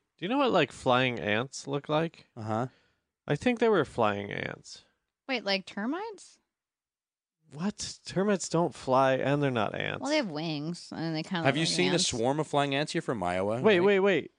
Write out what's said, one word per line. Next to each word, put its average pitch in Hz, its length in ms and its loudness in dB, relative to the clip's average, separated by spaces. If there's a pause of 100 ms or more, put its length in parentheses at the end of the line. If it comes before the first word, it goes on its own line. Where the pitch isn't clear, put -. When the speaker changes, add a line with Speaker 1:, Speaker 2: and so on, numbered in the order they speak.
(160)
Speaker 1:
do - 80 -10
you 180 40 -4
know 262 100 0
what, 262 140 2
like, 165 180 4
flying 123 480 2
ants 104 480 -2
look 139 220 -6
like? 160 380 -2 (100)
Speaker 2:
Uh-huh. 110 320 -4 (580)
Speaker 1:
I 147 100 0
think 247 220 0
they 233 100 4
were 185 160 4
flying 101 460 0
ants. - 540 -10 (440)
Speaker 3:
Wait, 247 160 -6
like 196 220 -2
termites? 339 720 -8 (1120)
Speaker 1:
What? 170 540 -8
Termites 190 420 0
don't 165 260 0
fly, 131 400 4
and 139 280 2
they're 139 80 2
not 117 240 0
ants. 50 260 -4
Speaker 3:
Well, 269 100 -4
they 311 80 2
have 220 120 -2
wings, 156 640 -6
and 160 220 -4
they 156 80 -4
kinda 185 200 -6
Speaker 2:
Have 139 100 4
Speaker 3:
look - 20 -6
Speaker 2:
you 156 60 0
Speaker 3:
like 165 120 0
Speaker 2:
seen 180 180 2
Speaker 3:
ants. 180 120 2
Speaker 2:
a - 20 0 (100)
swarm 127 220 2
of 151 80 -2
flying 143 300 0
ants? 147 180 -2
You're 165 80 -2
from 117 200 -4
Iowa, 95 380 0
Speaker 1:
Wait, 190 200 6
Speaker 2:
right? 180 40 4
Speaker 1:
wait, 196 160 6
wait. 185 380 2